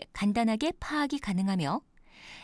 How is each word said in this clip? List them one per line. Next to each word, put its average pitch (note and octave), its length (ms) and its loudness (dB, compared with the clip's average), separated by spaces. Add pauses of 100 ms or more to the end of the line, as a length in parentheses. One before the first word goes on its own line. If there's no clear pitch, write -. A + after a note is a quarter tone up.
(140)
간단하게 A3 680 2
파악이 D4 380 -2
가능하며 F#3+ 640 0 (640)